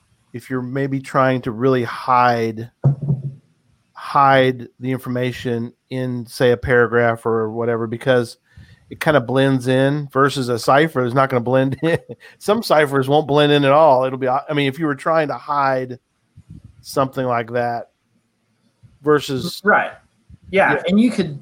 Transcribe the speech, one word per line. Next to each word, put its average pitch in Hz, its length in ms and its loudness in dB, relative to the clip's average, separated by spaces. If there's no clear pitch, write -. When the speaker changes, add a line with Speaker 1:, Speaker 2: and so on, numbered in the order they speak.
Speaker 1:
if - 180 -14
you're 127 120 -4
maybe 135 380 -4
trying 131 420 2
to 131 100 -6
really 127 320 2
hide, 117 840 0
hide 131 760 2
the 127 100 -6
information 123 840 -4
in, 127 360 -6
say, 123 260 0
a 117 40 2
paragraph 120 680 2
or 113 240 -2
whatever, 117 360 -4
because 120 520 -2
it - 120 -16
kinda 151 200 2
blends 131 480 0
in 135 400 0
versus 135 420 0
a 120 80 -2
cipher 143 460 2
is 120 100 -2
not 135 160 2
gonna 127 140 0
blend 131 340 0
<laughs> - 40 -12
in. 160 160 0
Some 214 240 0
ciphers 139 460 2
won't 147 180 2
blend 147 260 4
in 143 120 4
at 135 80 4
all. 143 320 6
It'll 131 140 -4
be, 127 100 -2
I 139 260 -2
mean, 143 140 0
if 135 100 -4
you 165 80 -4
were 143 80 -2
trying 160 340 -2
to 131 60 -6
hide 131 640 -4
something 131 460 -2
like 120 260 -2
that 120 380 -4
versus 139 600 -2
Speaker 2:
Right. 190 280 0
Yeah. 185 240 2
Speaker 1:
Yeah. - 140 -4
Speaker 2:
And 202 120 2
you 240 100 4
could, 156 320 -4